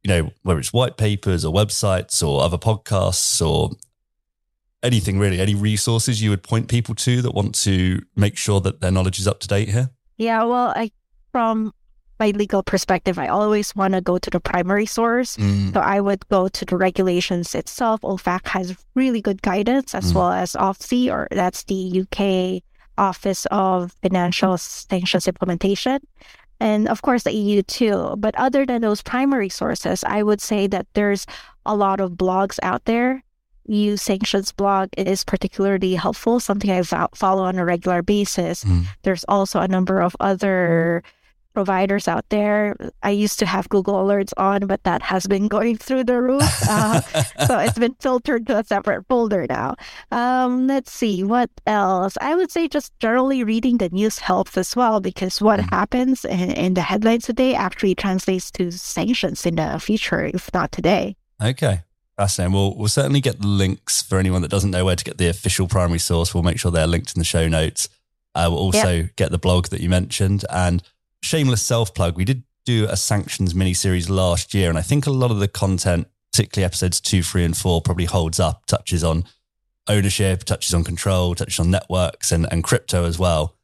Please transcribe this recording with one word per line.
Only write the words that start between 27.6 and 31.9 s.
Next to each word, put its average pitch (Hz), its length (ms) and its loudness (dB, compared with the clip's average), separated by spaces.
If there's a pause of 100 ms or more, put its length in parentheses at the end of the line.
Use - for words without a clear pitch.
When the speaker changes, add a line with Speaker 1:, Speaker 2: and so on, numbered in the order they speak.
Speaker 2:
too. - 540 0
But 214 180 -2
other 269 300 2
than 247 160 -2
those 214 200 0
primary 247 460 0
sources, - 560 -4
I 208 200 0
would 208 180 2
say 202 260 0
that 196 280 -2
there's 202 300 0 (400)
a 214 80 0
lot 196 280 2